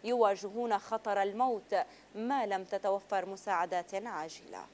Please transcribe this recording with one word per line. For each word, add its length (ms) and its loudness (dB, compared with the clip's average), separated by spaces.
يواجهون 760 2
خطر 420 0
الموت 540 0
ما 300 0
لم 180 -2
تتوفر 600 0
مساعدات 720 -2
عاجلة. 800 -8